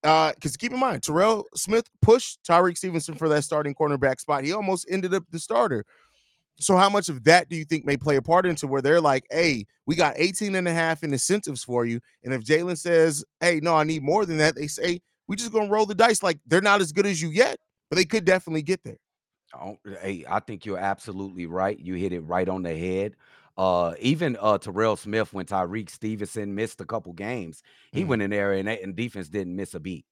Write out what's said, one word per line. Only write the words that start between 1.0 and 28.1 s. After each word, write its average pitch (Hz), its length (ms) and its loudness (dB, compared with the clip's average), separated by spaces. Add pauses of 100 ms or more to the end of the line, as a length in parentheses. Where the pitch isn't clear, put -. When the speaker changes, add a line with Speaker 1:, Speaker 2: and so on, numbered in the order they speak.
Speaker 1:
Terrell 202 420 2 (100)
Smith 226 340 -2 (120)
pushed - 420 4
Tyrique 175 340 4
Stevenson 165 380 -4
for 156 140 -2
that 147 140 4
starting 147 320 -4
cornerback 139 440 0
spot. 139 260 -2
He 156 80 -2
almost 190 360 -2
ended 185 240 -2
up 185 160 -2
the 165 100 -8
starter. 214 460 0 (760)
So 190 160 4
how 196 120 6
much 202 200 0
of 127 160 -8
that 170 240 8
do 170 60 -6
you 156 100 -6
think 156 200 -4
may 139 120 0
play 147 200 0
a 127 40 2
part 175 240 4
into 151 220 -2
where 135 140 0
they're 151 200 6
like, 135 280 2
"Hey, 147 360 0 (200)
we 156 100 0
got 156 220 2
eighteen 190 380 -2
and 180 120 0
a 170 60 0
half 165 300 -2
in 147 100 -2
incentives 147 500 -2
for 120 220 -2
you." 117 140 -2 (240)
And 127 100 -6
if 117 100 -4
Jalen 160 340 0
says, 160 460 2 (160)
"Hey, 170 220 2
no, 165 140 2
I 156 100 4
need 156 180 -4
more 175 220 2
than 165 120 -4
that," 156 180 4
they 147 120 -8
say, 175 340 -4 (260)
"We 196 100 -4
just 233 160 -8
gonna 214 160 0
roll 214 160 2
the 202 100 -6
dice." 226 280 4
Like, 170 220 0
they're 165 160 4
not 202 200 4
as 156 100 0
good 196 140 2
as 175 160 -2
you 165 80 -4
yet, 202 300 2 (300)
but 151 80 -2
they 185 80 4
could 190 200 -2
definitely 170 380 2
get 180 200 -4
there. - 140 -14 (560)
Speaker 2:
Oh, 87 240 -14 (240)
hey, 92 280 -8
I 98 120 -2
think 101 240 -14
you're 98 120 -6
absolutely 95 680 -6
right. 92 340 -2
You 92 160 -10
hit 90 180 -4
it 85 80 -6
right 87 260 -2
on 92 160 -4
the 82 140 -6
head. 92 380 -4 (420)
Uh, 87 420 2
even, 139 400 0
uh, 104 180 4
Terrell 107 400 0
Smith, 104 360 -4
when 95 120 -8
Tyrique 95 440 -4
Stevenson 104 680 -8
missed 110 260 -6
a 92 40 -12
couple 95 280 -8
games, 101 480 -10 (300)
he 156 120 -4
Speaker 1:
Mm. 180 40 -4
Speaker 2:
went 120 140 0